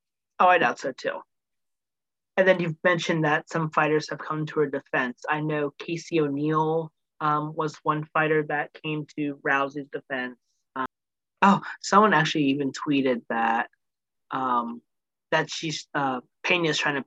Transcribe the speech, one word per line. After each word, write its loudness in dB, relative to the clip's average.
Oh, 6
I 6
doubt 0
so -6
too. -6
And 4
then 6
you've -2
mentioned 2
that 0
some -2
fighters 0
have -8
come -6
to -4
her 2
defense. -4
I -2
know -2
Casey -4
O'Neill, -2
um, -2
was -4
one -2
fighter 2
that -4
came -6
to -4
Rousey's -2
defense. -8
Um, -4
oh, 6
someone 4
actually 2
even 0
tweeted 0
that, 0
um, -2
that 0
she's, -8
uh, -2
Pena's 2
trying -2
to -4